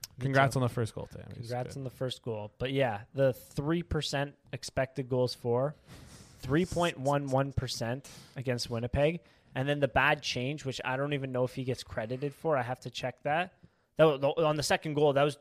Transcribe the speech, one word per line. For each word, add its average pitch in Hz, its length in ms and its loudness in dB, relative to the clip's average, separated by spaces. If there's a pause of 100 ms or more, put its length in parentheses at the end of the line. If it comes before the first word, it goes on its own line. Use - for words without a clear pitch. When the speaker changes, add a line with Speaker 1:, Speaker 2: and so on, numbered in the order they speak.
(200)
Speaker 1:
Congrats 135 340 4
Speaker 2:
too. 135 60 2
Speaker 1:
on - 20 4
the 120 60 4
first 113 260 -4
goal, - 160 -10
Tim. - 120 -14
It - 60 -16 (100)
was 113 100 -12
Speaker 2:
Congrats 123 260 -6
Speaker 1:
good. 143 60 -10
Speaker 2:
on 135 40 -8
the 123 60 -8
first - 320 -6
goal. 107 360 -8
But 135 140 -4
yeah, 120 280 2 (140)
the 135 180 4
three 160 500 -2
percent 143 520 -4 (180)
expected 131 560 -4
goals 123 260 2
for, 127 400 0 (640)
three 147 260 2
point 170 320 0
one 139 300 0
one 135 240 2
percent 123 560 -4 (280)
against 123 340 -4
Winnipeg. 139 500 0 (360)
And 135 120 0
then 147 120 0
the 135 80 4
bad 143 340 4
change, 135 420 -4
which 131 200 -6
I 131 120 -2
don't 143 180 -2
even 135 180 -4
know 127 120 0
if 123 100 -4
he 131 100 -6
gets 123 200 -4
credited 131 500 -6
for. 160 220 0
I 123 60 2
have 123 180 -6
to 127 100 -12
check - 340 -8
that. 160 300 -2 (420)
That 156 100 8
wa-, 147 100 4
the, 139 120 2 (160)
on 151 120 4
the 147 80 -2
second 165 300 0
goal, 147 180 6
that 135 100 4
was 147 180 2